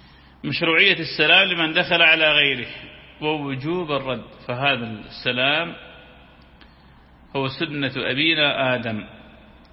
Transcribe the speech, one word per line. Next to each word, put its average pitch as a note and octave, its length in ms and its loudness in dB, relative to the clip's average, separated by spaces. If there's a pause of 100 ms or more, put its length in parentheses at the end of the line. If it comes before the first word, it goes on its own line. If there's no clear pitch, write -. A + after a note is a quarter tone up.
(440)
مشروعية E3 540 2
السلام E3 500 2
لمن E3 240 0
دخل E3+ 300 2
على D#3+ 300 6
غيره، C#3 360 2 (520)
ووجوب D3+ 720 -4
الرد، B2+ 320 -4 (240)
فهذا B2+ 360 0
السلام C3 880 -4 (1600)
هو C3+ 120 0
سنة C#3+ 480 -4
أبينا C3+ 800 0
آدم، A2+ 300 -4 (680)